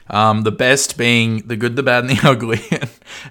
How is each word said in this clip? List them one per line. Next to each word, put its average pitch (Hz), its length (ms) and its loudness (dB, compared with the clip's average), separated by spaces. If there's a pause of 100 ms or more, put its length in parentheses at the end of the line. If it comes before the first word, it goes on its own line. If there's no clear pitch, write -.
um, 107 340 2
the 107 80 0
best 135 460 0
being 117 420 0
The 117 180 -8
Good, 117 180 -4
the 139 80 -2
Bad, 123 220 2
and 127 120 0
the - 60 -4
<laughs> 147 60 6
Ugly, 117 320 0 (680)